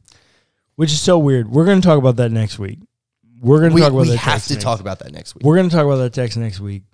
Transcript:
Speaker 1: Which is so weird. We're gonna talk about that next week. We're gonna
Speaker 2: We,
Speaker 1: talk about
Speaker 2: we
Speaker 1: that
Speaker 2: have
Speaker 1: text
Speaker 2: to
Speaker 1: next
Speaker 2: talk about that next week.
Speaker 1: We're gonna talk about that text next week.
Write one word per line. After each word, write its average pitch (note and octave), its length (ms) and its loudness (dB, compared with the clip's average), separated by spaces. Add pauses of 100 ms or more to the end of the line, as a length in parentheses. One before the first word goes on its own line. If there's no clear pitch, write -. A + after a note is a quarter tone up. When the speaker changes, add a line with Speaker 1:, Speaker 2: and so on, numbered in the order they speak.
(760)
Speaker 1:
Which D3+ 160 -2
is D3+ 100 -4
so F3+ 180 2
weird. C3 300 0
We're D3 160 2
gonna F#3+ 160 4
talk E3+ 160 4
about B2+ 200 2
that A#2+ 140 -2
next A2 280 -4
week. G2 200 -12 (640)
We're C#3 200 4
gonna E3 120 4
Speaker 2:
We, E3+ 80 4
Speaker 1:
talk C#3+ 100 4
about C3 120 0
Speaker 2:
we E3 60 2
Speaker 1:
that A#2+ 100 0
Speaker 2:
have C3+ 160 -2
Speaker 1:
text - 140 -8
Speaker 2:
to - 40 -4
Speaker 1:
next A2 100 -6
Speaker 2:
talk A#2 160 -4
about F#2+ 200 -12
that C2+ 120 -20
next D#2 240 -20
week. - 80 -10
Speaker 1:
We're D3+ 140 4
gonna F#3 120 2
talk E3 160 2
about C#3+ 120 0
that B2 160 -4
text A#2 240 -6
next A2 240 -6
week. G2+ 220 -10 (100)